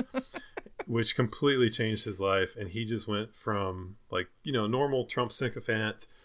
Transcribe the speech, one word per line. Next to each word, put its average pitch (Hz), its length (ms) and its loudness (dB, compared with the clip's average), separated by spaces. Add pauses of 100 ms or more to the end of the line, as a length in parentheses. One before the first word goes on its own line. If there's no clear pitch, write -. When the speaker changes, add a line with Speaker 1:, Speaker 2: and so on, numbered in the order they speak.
(440)
Speaker 1:
<laughs> - 420 -12
Speaker 2:
which 113 300 0
completely 127 540 4
changed 110 340 0
his 95 160 -6
life. 95 360 2
And 101 140 -6
he 113 140 -4
just 110 240 -2
went 107 260 -2
from, 95 600 -2 (140)
like, 92 180 -2 (140)
you 147 100 -4
know, 110 140 2
normal 131 400 2
Trump 123 260 0
sycophant 110 720 -2 (180)